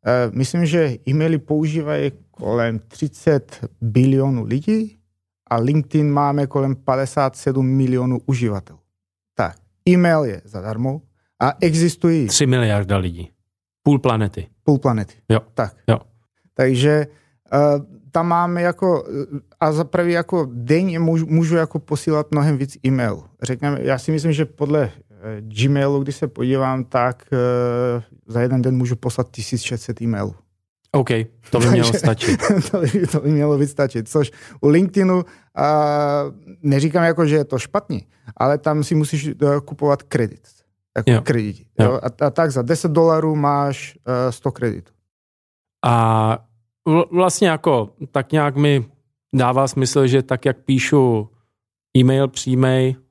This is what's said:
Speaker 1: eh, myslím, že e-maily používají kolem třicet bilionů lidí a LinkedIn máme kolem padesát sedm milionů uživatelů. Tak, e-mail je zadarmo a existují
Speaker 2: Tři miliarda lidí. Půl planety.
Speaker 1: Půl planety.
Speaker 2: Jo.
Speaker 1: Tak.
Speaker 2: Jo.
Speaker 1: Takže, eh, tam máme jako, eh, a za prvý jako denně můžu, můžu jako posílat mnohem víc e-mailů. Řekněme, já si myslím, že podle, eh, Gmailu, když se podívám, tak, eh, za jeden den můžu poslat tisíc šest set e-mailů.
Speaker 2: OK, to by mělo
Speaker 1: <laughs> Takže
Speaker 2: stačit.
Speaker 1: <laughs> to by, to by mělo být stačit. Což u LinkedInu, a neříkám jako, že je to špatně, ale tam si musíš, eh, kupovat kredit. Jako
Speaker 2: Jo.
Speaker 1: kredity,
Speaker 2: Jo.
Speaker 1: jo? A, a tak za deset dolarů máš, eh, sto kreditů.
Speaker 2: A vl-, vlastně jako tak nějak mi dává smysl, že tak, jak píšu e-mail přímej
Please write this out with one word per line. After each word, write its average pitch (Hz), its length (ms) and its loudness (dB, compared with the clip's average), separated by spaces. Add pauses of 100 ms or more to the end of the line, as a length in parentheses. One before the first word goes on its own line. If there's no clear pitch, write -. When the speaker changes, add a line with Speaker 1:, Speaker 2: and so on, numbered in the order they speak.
Speaker 1:
eh, 120 280 0
myslím, 147 320 -2
že 156 320 0 (100)
e-maily 156 300 0
používají 151 720 -2 (200)
kolem 117 560 -4
třicet - 800 -4 (140)
bilionů 127 640 2
lidí 214 540 -4 (520)
a 117 80 0
LinkedIn 147 540 0
máme 143 360 0
kolem 135 280 -2
padesát 135 600 -2
sedm 131 320 -2
milionů 127 580 0
uživatelů. 117 540 -4 (560)
Tak, 95 200 -4 (340)
e-mail 175 340 4
je 101 220 -6
zadarmo 110 560 -6 (380)
a 139 220 0
existují 165 640 2
Speaker 2:
Tři 143 180 2
miliarda 104 520 2
lidí. 87 320 -6 (540)
Půl 143 160 4
planety. 110 480 -2 (160)
Speaker 1:
Půl 143 140 2
planety. 113 360 -2 (160)
Speaker 2:
Jo. 110 100 4 (140)
Speaker 1:
Tak. 110 220 -4 (120)
Speaker 2:
Jo. 117 120 2 (540)
Speaker 1:
Takže, 139 540 2 (460)
eh, 135 40 2 (540)
tam 170 160 -2
máme 175 340 0
jako, 175 420 0 (320)
eh, 139 40 -8 (200)
a 156 120 2
za 151 120 -2
prvý 175 300 -2
jako 165 400 -2
denně 160 460 0
můžu, 160 260 0
můžu 165 300 2
jako 160 240 -2
posílat 151 520 -2
mnohem 147 260 0
víc 135 280 -6
e-mailů. 120 380 -2 (200)
Řekněme, 139 380 -4
já 131 160 0
si 156 140 -6
myslím, 156 220 0
že 147 120 0
podle, 143 460 -2 (200)
eh, 104 300 -14
Gmailu, 139 600 0
když 139 120 -6
se 143 120 -6
podívám, 131 560 -2
tak, 123 400 -2 (100)
eh, 123 680 -2 (240)
za 117 140 -2
jeden 127 200 0
den 131 160 0
můžu 123 180 -2
poslat - 360 -6
tisíc 117 300 -8
šest 120 200 -8
set 113 200 -10
e-mailů. 101 340 -4 (560)
Speaker 2:
OK, 139 180 0 (400)
to 123 100 2
by 117 100 2
mělo 120 180 4
Speaker 1:
<laughs> 117 40 2
Takže - 80 0
Speaker 2:
stačit. - 400 0 (160)
Speaker 1:
<laughs> - 160 -2
to 202 100 -2
by, 165 260 0
to 156 120 -2
by 143 120 -2
mělo 147 260 2
být 143 100 0
stačit. 131 420 -4
Což 147 220 0 (300)
u 139 60 4
LinkedInu, 185 560 2 (320)
a 143 100 0 (960)
neříkám 151 420 2
jako, 165 220 2
že 147 100 2
je 147 100 0
to 131 140 -4
špatně, 156 420 -6 (360)
ale 143 200 0
tam 151 260 -2
si 165 120 -2
musíš, 151 320 -2
eh, - 60 -6 (320)
kupovat 143 380 -2
kredit. - 440 -4 (500)
Jako 117 140 2
Speaker 2:
Jo. 113 100 4
Speaker 1:
kredity, 107 440 -4 (140)
Speaker 2:
Jo. 110 60 6
Speaker 1:
jo? 127 140 2 (220)
A, 147 40 2
a 143 40 2
tak 160 220 0
za 127 100 -2
deset 156 300 -2
dolarů 160 440 2
máš, 143 600 -2 (300)
eh, 120 40 -2
sto 127 200 -6
kreditů. - 400 -6 (920)
Speaker 2:
A 113 520 2 (520)
vl-, 165 220 4
vlastně 180 360 2
jako 147 420 0 (220)
tak 135 200 -4
nějak 147 240 0
mi 143 300 2 (500)
dává 127 320 2
smysl, 131 400 0
že 127 160 2
tak, 131 220 -4
jak 135 120 0
píšu 127 720 2 (680)
e-mail 135 300 4
přímej 131 680 0 (160)